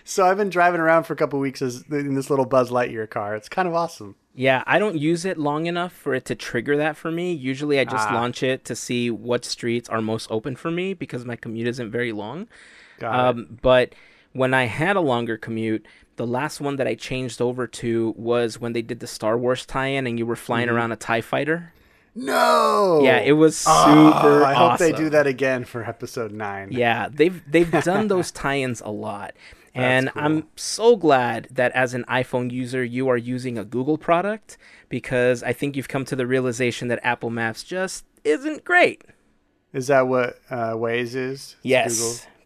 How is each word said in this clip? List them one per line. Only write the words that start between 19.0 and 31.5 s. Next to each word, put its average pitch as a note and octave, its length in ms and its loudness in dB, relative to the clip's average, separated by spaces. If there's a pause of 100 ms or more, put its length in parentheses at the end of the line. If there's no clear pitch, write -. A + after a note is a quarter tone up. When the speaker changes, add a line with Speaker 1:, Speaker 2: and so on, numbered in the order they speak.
Speaker 2:
the A#2+ 60 -12
Star A2+ 320 -2
Wars B2 260 -2
tie-in C3+ 420 -2
and A#2 120 -4
you A#2 80 -4
were A#2 100 -4
flying A#2+ 320 -2
Speaker 1:
Mm-hmm. A#2 80 2
Speaker 2:
around A#2 160 0
a G#2+ 40 -4
tie A#2 260 -2
fighter. D#3 500 -4 (480)
Speaker 1:
No! G#3 840 4
Speaker 2:
Yeah, B2+ 140 6
it C3+ 140 4
was D#3 340 4
Speaker 1:
Oh, D#3 460 8
Speaker 2:
super D3 320 6
Speaker 1:
I C3+ 100 4
hope B2 240 4
they D#3+ 140 4
Speaker 2:
awesome. D#3 120 -2
Speaker 1:
do D3+ 60 -2
that D3 160 4
again C3 380 0
for A#2 200 -10
episode A#2 480 -8
nine. G2+ 400 -8
Speaker 2:
Yeah, A#2 400 2
they've, D#3+ 280 2 (100)
they've E3 200 4
done F3+ 380 2
Speaker 1:
<laughs> G3+ 60 2
Speaker 2:
those F3 180 0
tie-ins C3+ 480 -4
a - 100 -10
lot. G#2 440 -10 (400)
Speaker 1:
That's B2+ 100 -2 (220)
Speaker 2:
And - 60 -4
Speaker 1:
cool. D3 100 -6
Speaker 2:
I'm D#3 340 0
so A#3 400 2
glad B2+ 560 2